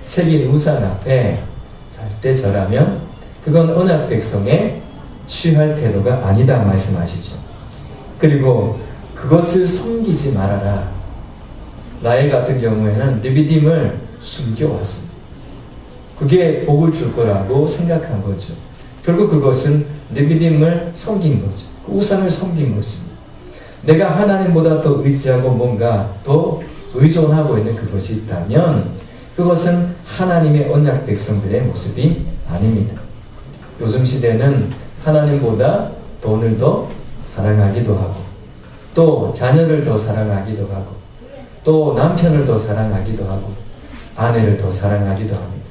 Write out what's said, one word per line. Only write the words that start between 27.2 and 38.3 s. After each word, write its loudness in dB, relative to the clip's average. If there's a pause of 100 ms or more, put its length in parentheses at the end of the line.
있는 0
그것이 -6
있다면 0 (440)
그것은 2 (100)
하나님의 2
언약 2
백성들의 -2
모습이 0 (240)
아닙니다. 0 (760)
요즘 0
시대는 2 (320)
하나님보다 2 (320)
돈을 0
더 2 (460)
사랑하기도 2
하고 -4 (760)